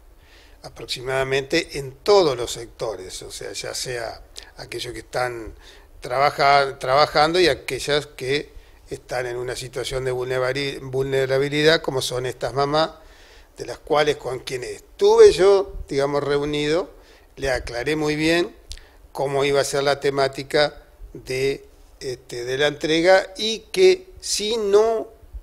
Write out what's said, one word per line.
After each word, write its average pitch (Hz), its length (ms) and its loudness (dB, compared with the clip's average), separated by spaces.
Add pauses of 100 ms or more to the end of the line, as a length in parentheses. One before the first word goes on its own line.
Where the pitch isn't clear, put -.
(640)
aproximadamente 135 1160 -4
en 135 140 -10
todos 180 440 4
los 117 160 -6
sectores, 104 720 -10
o - 80 -16
sea, 104 240 -12
ya 117 180 -10
sea 117 480 -8 (380)
aquellos 120 340 -10
que 113 60 -14
están 120 560 -6 (480)
trabaja-, 139 760 2
trabajando 151 640 2
y 170 80 4
aquellas 139 560 -2
que 139 480 -6 (380)
están 131 340 -8
en 123 140 -8
una 123 180 -8
situación 127 480 -8
de 127 80 -2
vulnerabili-, 131 720 -4
vulnerabilidad, 135 1000 2
como 135 220 -4
son 127 240 -4
estas 120 260 -6
mamás, 143 380 0 (680)
de - 80 -12
las - 140 -12
cuales 147 400 0
con 127 220 -8
quienes 120 320 -10
estuve 208 600 6
yo, 196 400 4 (160)
digamos, 143 340 0
reunido, 147 680 -2 (460)
le 131 140 -4
aclaré 123 460 -4
muy 151 180 -2
bien 165 400 0 (580)
cómo 139 340 -2
iba 139 160 4
a - 20 -2
ser 139 200 -2
la 143 160 2
temática 139 840 0 (320)
de, 135 500 -4 (340)
este, 123 460 -10
de 127 120 -4
la 147 120 2
entrega 165 680 2
y 214 240 -6 (120)
que 185 380 4 (100)
si 214 360 -4
no 220 520 2 (340)